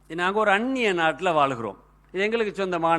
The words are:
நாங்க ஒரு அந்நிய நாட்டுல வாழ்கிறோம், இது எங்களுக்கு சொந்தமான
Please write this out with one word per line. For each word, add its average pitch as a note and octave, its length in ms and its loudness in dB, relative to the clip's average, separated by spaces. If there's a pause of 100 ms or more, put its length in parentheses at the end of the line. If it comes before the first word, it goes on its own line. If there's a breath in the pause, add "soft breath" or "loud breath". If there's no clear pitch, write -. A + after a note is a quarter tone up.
(100)
நாங்க F3+ 280 -2
ஒரு G#3 120 2
அந்நிய A3+ 440 0
நாட்டுல E3+ 380 0
வாழ்கிறோம், C3 460 0 (360)
இது F#3+ 100 -2
எங்களுக்கு A3 300 -2
சொந்தமான E3+ 440 0